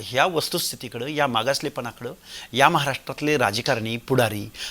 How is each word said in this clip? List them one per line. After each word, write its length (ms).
ह्या 260
वस्तुस्थितीकडं, 800
या 200
मागासलेपणाकडं 840
या 160
महाराष्ट्रातले 680
राजकारणी, 600
पुढारी 540